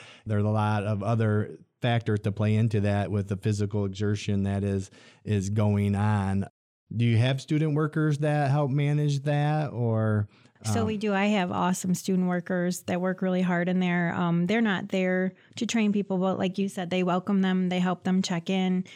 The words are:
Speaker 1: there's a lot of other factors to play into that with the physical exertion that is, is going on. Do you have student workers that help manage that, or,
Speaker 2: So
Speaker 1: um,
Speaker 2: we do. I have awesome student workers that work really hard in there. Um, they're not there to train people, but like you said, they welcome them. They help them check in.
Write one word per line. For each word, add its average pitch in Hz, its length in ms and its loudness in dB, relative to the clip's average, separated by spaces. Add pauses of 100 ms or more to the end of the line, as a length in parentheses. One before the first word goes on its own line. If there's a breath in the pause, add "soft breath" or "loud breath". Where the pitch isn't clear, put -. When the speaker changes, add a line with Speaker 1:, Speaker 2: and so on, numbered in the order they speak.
(260 loud breath)
Speaker 1:
there's 104 200 0
a 107 40 2
lot 107 340 0
of 101 180 -2
other 107 560 0 (240)
factors 117 400 0
to 107 100 -2
play 107 240 2
into 107 260 2
that 101 280 0
with 98 200 -2
the 98 80 -2
physical 104 480 -2
exertion 101 580 -2
that 98 200 -2
is, 98 280 -2 (340 loud breath)
is 101 240 0
going 101 460 2
on. 98 500 0 (500)
Do 117 100 0
you 117 120 4
have 131 220 2
student 151 360 -2
workers 156 420 0
that 147 320 0
help 143 220 2
manage 147 500 0
that, 147 460 0
or, 110 600 0 (360 soft breath)
Speaker 2:
So 202 180 0
Speaker 1:
um, 208 60 0
Speaker 2:
we 220 100 -2
do. 208 160 0
I 196 140 2
have 196 240 2
awesome 180 420 0
student 180 340 0
workers 175 600 -2
that 180 120 -2
work 185 220 -2
really 185 220 0
hard 175 260 0
in 180 100 2
there. 175 360 0
Um, 175 320 2
they're 214 120 0
not 202 300 0
there 185 440 0 (240 loud breath)
to 226 100 -2
train 208 260 2
people, 196 240 0
but 185 200 0
like 190 200 -2
you 196 100 0
said, 185 220 -6
they 185 140 0
welcome 180 380 0
them. 185 280 2
They 180 100 -2
help 180 260 -2
them 185 180 2
check 170 260 -4
in. 185 360 0 (100)